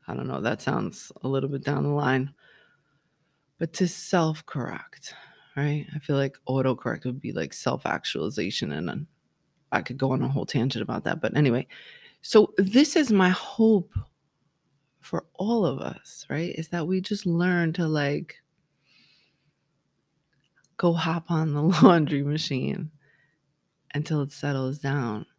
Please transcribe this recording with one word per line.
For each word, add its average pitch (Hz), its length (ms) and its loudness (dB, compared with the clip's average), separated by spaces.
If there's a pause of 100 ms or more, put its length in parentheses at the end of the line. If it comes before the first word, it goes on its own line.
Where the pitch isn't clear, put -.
I 98 80 -8
don't 123 140 -6
know, 135 120 -4
that 107 220 -4
sounds - 500 -4 (100)
a 131 60 -4
little 135 220 -2
bit 139 140 -6
down 143 200 -2
the 143 60 0
line. 139 420 0 (1300)
But 165 160 -4
to 180 140 2
self-correct, - 1300 -4 (420)
right? 147 380 -2
I 151 40 -4
feel 143 180 -2
like 139 220 0 (100)
autocorrect 127 560 0
would 127 160 -6
be, - 120 -8
like, - 200 -4
self-actualization, - 1200 -4
and 80 160 -4
then - 180 -6 (640)
I 170 100 0
could 131 160 -10
go 135 140 0
on 131 100 0
a 127 60 -2
whole 139 180 -2
tangent 131 360 -2
about - 220 -6
that. - 160 -2
But - 160 0
anyway, 135 300 2 (560)
so - 360 6
this 226 380 4
is 269 160 4
my 190 180 6
hope 214 640 2 (1080)
for - 340 -6
all 214 320 0
of 135 140 0
us, - 500 -12
right? 165 240 -4
Is 165 140 -8
that 170 180 -4
we 185 140 0
just 196 260 -6
learn 175 480 2
to, 170 140 0
like, 151 480 -2 (2500)
go 175 160 2
hop 165 380 -2
on 160 240 0
the 147 80 0
<laughs> 160 200 6
laundry 151 400 8
machine 143 680 -4 (1040)
until 151 280 -2
it 139 100 -6
settles 135 460 -4
down 131 480 -4 (120)